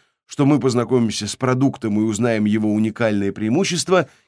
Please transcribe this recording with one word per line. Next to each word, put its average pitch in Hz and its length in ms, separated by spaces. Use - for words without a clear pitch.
что - 200
мы 143 140
познакомимся 117 680
с - 100
продуктом 127 600
и 107 60
узнаем 110 400
его 107 300
уникальные 107 580
преимущества, 165 800